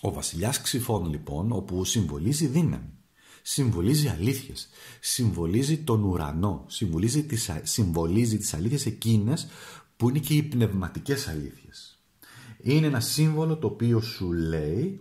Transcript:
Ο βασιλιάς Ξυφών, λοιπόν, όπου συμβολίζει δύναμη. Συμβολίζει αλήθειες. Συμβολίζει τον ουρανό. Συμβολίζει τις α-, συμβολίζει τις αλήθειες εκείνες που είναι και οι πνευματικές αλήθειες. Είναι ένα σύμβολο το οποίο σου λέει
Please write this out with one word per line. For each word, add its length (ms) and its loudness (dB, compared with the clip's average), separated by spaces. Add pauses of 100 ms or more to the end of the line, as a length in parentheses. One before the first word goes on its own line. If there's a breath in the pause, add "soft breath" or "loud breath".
Ο 120 -2
βασιλιάς 480 -2
Ξυφών, 500 0
λοιπόν, 420 -2
όπου 320 -2
συμβολίζει 600 0
δύναμη. 460 0 (500 loud breath)
Συμβολίζει 640 2
αλήθειες. 600 -4 (320 loud breath)
Συμβολίζει 800 0
τον 260 2
ουρανό. 640 0
Συμβολίζει 580 0
τις 260 -4
α-, 140 -4
συμβολίζει 760 2
τις 160 -6
αλήθειες 320 -2
εκείνες 600 2 (500 loud breath)
που 120 2
είναι 100 2
και 160 0
οι 80 4
πνευματικές 840 -2
αλήθειες. 760 -10 (600 loud breath)
Είναι 240 4
ένα 140 0
σύμβολο 560 2
το 100 0
οποίο 340 2
σου 320 -4
λέει 680 -2